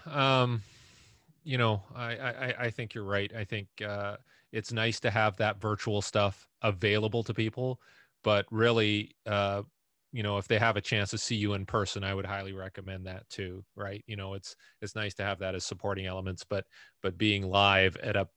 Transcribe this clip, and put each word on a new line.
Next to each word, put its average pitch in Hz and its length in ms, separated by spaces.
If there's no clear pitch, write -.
Um... 131 560
You 131 140
know, 110 240
I, 117 220
I, 127 120
I, 123 300
I 120 100
think 110 240
you're 110 100
right. 101 320
I 110 80
think, 101 240
uh, 101 340
it's 113 200
nice 113 300
to 120 100
have 107 260
that 104 220
virtual 104 420
stuff 101 460
available 107 640
to 110 100
people, 123 480
but 104 280
really, 110 640
uh, 101 380
you 117 100
know, 104 140
if 98 100
they 110 100
have 110 200
a 98 40
chance 104 280
to 110 80
see - 180
you 104 200
in 95 100
person, 101 400
I 98 80
would 95 120
highly 98 280
recommend 95 520
that 92 240
too, 95 360
right? 104 320
You 107 80
know, 98 180
it's, - 220
it's 101 140
nice 104 200
to 101 80
have 98 160
that 95 160
as 90 100
supporting 98 400
elements, 95 400
but, 98 220
but 90 140
being 101 320
live 95 480
at 104 180
a 98 220